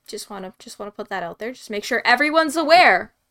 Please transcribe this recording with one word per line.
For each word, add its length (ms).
Just 240
wanna, 280
just 200
wanna 120
put 180
that 140
out 160
there. 140
Just 180
make 140
sure 200
everyone's 520
aware. 560